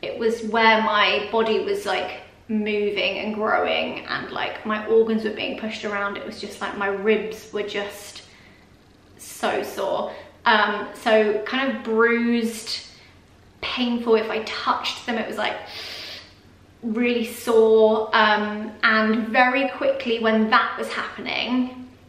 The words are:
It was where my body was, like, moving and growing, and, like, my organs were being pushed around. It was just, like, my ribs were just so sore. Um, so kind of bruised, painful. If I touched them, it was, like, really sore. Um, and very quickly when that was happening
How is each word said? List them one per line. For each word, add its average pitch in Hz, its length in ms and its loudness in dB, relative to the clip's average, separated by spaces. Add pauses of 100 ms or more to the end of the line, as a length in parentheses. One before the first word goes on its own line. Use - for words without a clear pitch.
It - 180 -8
was 226 240 0
where 220 400 4
my 208 480 2
body 220 280 2
was, 196 260 -2
like, 185 340 -4 (280)
moving 208 680 0
and 214 160 -4
growing, - 720 -2
and, - 260 -6
like, - 360 -6
my 214 180 -2
organs 220 380 4
were 214 80 -2
being - 260 -6
pushed - 260 -8
around. 202 320 -4
It - 120 -10
was - 120 -12
just, 202 220 -10
like, 202 160 -6
my 202 100 -2
ribs 202 640 -2
were 202 120 -4
just - 580 -10 (960)
so - 460 -4
sore. - 500 -4 (320)
Um, 208 480 2
so 220 500 2
kind 262 280 -2
of 220 120 -8
bruised, 233 1000 0 (760)
painful. 240 520 0
If 214 160 2
I 214 140 -4
touched - 640 -4
them, 233 100 -2
it 220 100 -4
was, - 100 -8
like, - 180 -2 (1300)
really 233 420 0
sore. 220 880 4
Um, 214 580 2 (120)
and 220 460 4
very 254 400 4
quickly 262 500 0
when 220 320 2
that 175 260 2
was 226 140 -6
happening - 960 -4 (220)